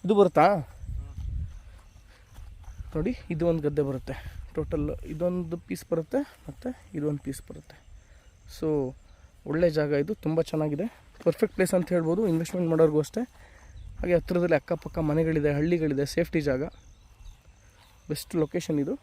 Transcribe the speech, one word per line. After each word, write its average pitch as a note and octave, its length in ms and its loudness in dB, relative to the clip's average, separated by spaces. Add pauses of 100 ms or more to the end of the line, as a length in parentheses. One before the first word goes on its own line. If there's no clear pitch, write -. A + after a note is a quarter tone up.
ಇದು G3 100 2
ಬರುತ್ತಾ? F3+ 320 6 (2500)
ನೋಡಿ, F#3 200 0 (140)
ಇದು E3 160 0
ಒಂದು E3 160 2
ಗದ್ದೆ D3 200 0
ಬರುತ್ತೆ. C3+ 560 -6 (160)
ಟೋಟಲ್ D3+ 360 -2 (140)
ಇದೊಂದು E3+ 540 -4
ಪೀಸ್ - 340 -8
ಬರುತ್ತೆ E3 260 -2 (300)
ಮತ್ತು - 260 -10 (200)
ಇದೊಂದು D3 280 -2
ಪೀಸ್ C#3 280 -8
ಬರುತ್ತೆ. - 340 -18 (760)
So, C#3+ 340 0 (520)
ಒಳ್ಳೆ E3 240 4
ಜಾಗ D3+ 220 0
ಇದು, D3+ 220 0
ತುಂಬ D#3+ 280 0
ಚೆನ್ನಾಗಿದೆ. D#3 440 -2 (380)
ಪರ್ಫೆಕ್ಟ್ F3 300 2
ಪ್ಲೇಸ್ F#3+ 200 2
ಅಂತ F3+ 140 2
ಹೇಳ್ಬೋದು F3 400 2
ಇನ್ವೆಸ್ಟ್ಮೆಂಟ್ E3 420 0
ಮಾಡೋರ್ಗೂ D#3 280 6
ಅಷ್ಟೇ. D#3 220 -2 (800)
ಹಾಗೆ F3 140 2
ಹತ್ರದಲ್ಲಿ F3 400 2
ಅಕ್ಕಪಕ್ಕ D#3+ 440 -2
ಮನೆಗಳಿದೆ, D#3 540 2
ಹಳ್ಳಿಗಳಿದೆ, D3 540 2
ಸೇಫ್ಟಿ E3+ 340 0
ಜಾಗ, C#3 220 0 (1500)
ಬೆಸ್ಟ್ - 280 -6
ಲೊಕೇಶನ್ D#3+ 440 0
ಇದು. F#3 220 -2